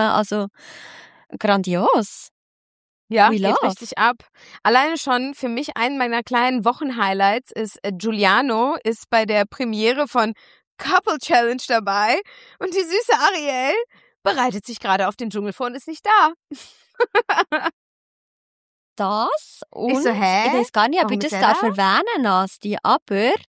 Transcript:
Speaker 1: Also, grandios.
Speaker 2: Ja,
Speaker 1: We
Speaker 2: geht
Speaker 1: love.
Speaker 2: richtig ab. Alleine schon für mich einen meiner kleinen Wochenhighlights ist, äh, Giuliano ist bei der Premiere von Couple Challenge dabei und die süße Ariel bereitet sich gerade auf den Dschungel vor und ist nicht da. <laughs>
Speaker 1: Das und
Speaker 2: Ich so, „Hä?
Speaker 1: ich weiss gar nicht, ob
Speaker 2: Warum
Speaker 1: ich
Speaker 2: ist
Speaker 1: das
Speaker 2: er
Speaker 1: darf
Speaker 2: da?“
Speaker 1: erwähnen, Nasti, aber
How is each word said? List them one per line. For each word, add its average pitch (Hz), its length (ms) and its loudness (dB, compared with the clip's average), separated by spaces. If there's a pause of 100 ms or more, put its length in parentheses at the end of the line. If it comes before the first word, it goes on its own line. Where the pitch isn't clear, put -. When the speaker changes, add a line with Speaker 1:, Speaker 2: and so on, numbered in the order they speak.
Speaker 1:
Also, 208 380 0 (920)
grandios. 202 920 0 (760)
Speaker 2:
Ja, 214 220 4
Speaker 1:
We 226 60 0
Speaker 2:
geht 196 160 0
Speaker 1:
love. 539 160 2
Speaker 2:
richtig - 320 -6
ab. 233 160 2 (480)
Alleine 269 340 4
schon 262 380 -2
für 262 120 -8
mich 240 300 -6
einen 262 220 -2
meiner 240 240 -2
kleinen 247 420 0
Wochenhighlights 226 840 0
ist, - 320 -6
äh, 202 100 -4
Giuliano 220 880 2
ist 226 280 -4
bei 220 160 2
der 208 180 2
Premiere 233 640 -2
von 220 260 0 (460)
Couple 320 400 0
Challenge 247 480 0
dabei 214 520 0 (380)
und 359 160 -6
die 381 80 0
süße 392 320 0
Ariel 285 640 0 (480)
bereitet 247 420 -2
sich 233 140 -12
gerade 190 280 0
auf 202 80 -4
den 233 140 -6
Dschungel 202 240 -6
vor 247 140 -6
und 240 80 -10
ist - 120 -14
nicht 320 180 -12
da. 392 280 4 (180)
<laughs> - 1160 -2 (1300)
Speaker 1:
Das 214 640 -4 (120)
und 247 200 -4
Speaker 2:
Ich 262 120 2
so, 247 60 2
„Hä? 202 380 2
Speaker 1:
ich 269 60 0
weiss 240 180 0
gar 214 160 2
nicht, 320 160 0
ob 220 60 -2
Speaker 2:
Warum 214 100 -2
Speaker 1:
ich 208 60 -2
Speaker 2:
ist 311 80 -4
Speaker 1:
das 190 80 -2
Speaker 2:
er 233 80 4
Speaker 1:
darf 302 100 4
Speaker 2:
da?“ 381 80 0
Speaker 1:
erwähnen, 220 560 0
Nasti, 196 580 0
aber 226 520 0 (200)